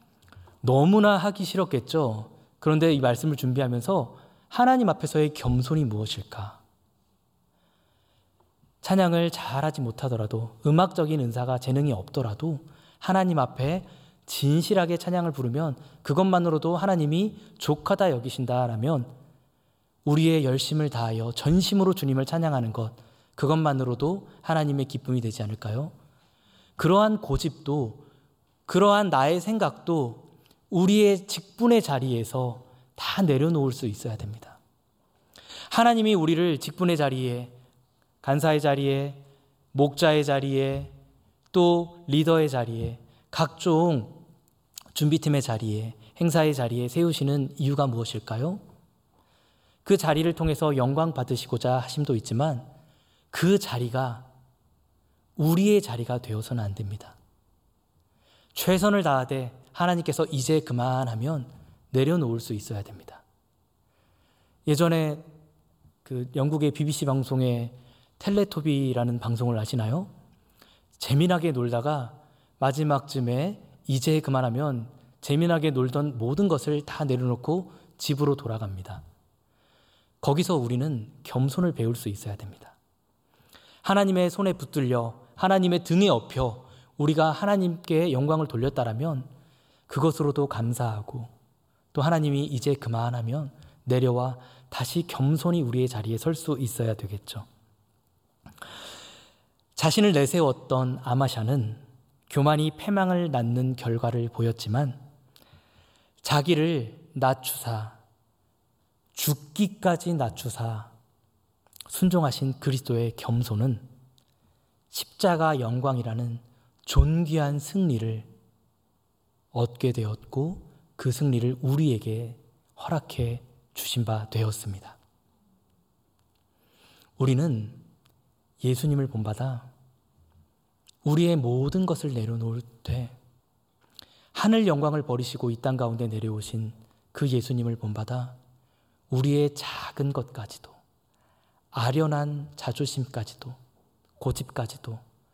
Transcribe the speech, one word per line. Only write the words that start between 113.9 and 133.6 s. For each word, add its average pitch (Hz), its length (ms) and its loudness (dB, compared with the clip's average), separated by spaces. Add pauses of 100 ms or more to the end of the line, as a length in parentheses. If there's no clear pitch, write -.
십자가 160 680 0
영광이라는 120 800 -2 (460)
존귀한 147 760 2
승리를 113 640 -2 (1300)
얻게 120 400 0
되었고 120 720 -4 (320)
그 - 160 -2
승리를 123 500 0
우리에게 120 800 0 (400)
허락해 123 640 -4 (320)
주신 - 300 -4
바 107 260 -4
되었습니다. 107 640 -4 (2250)
우리는 131 560 0 (880)
예수님을 135 460 0
본받아 117 600 -6 (1300)
우리의 170 320 4
모든 139 520 0
것을 147 280 -2
내려놓을 113 460 -4 (240)
때 120 260 -6 (1200)